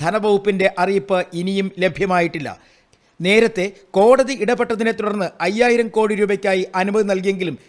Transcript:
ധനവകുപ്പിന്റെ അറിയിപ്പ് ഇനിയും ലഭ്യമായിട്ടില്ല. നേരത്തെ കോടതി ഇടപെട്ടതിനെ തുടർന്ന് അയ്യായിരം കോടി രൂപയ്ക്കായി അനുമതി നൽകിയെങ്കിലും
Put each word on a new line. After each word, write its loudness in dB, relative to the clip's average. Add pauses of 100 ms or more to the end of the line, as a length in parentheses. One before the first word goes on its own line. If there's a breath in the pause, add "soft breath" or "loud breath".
ധനവകുപ്പിന്റെ 2
അറിയിപ്പ് 0 (140)
ഇനിയും -4
ലഭ്യമായിട്ടില്ല. -2 (720 soft breath)
നേരത്തെ 2 (200 loud breath)
കോടതി 4
ഇടപെട്ടതിനെ -2
തുടർന്ന് -4 (120)
അയ്യായിരം 2
കോടി 0
രൂപയ്ക്കായി 0 (100)
അനുമതി 0
നൽകിയെങ്കിലും -2 (100)